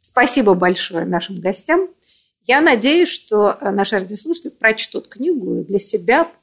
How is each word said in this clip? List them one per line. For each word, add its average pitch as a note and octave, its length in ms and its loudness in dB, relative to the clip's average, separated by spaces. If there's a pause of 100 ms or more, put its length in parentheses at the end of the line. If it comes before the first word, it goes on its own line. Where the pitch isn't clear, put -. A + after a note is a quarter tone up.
Спасибо A#3 540 2
большое F3+ 520 -2
нашим F3+ 340 -4
гостям. D#4 480 -2 (560)
Я C4 160 4
надеюсь, D4+ 480 4
что, G#3 520 0
э, G3+ 100 -2
наши G3+ 260 -2
радиослушатели G#3 540 -6
прочтут - 560 -4
книгу C4 540 -4
и - 40 -8
для F#3+ 140 -2
себя A3+ 500 0 (140)